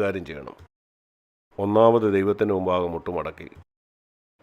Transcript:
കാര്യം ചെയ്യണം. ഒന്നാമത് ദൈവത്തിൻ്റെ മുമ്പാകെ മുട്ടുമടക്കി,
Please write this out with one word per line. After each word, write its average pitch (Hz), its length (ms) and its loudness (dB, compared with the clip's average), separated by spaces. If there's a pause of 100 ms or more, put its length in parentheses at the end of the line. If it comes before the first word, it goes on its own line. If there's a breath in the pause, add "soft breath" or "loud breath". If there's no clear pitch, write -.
കാര്യം 95 260 -4
ചെയ്യണം. 71 280 -14 (1000)
ഒന്നാമത് 110 480 4 (100)
ദൈവത്തിൻ്റെ 101 400 0
മുമ്പാകെ 90 380 0
മുട്ടുമടക്കി, 80 560 -8 (920)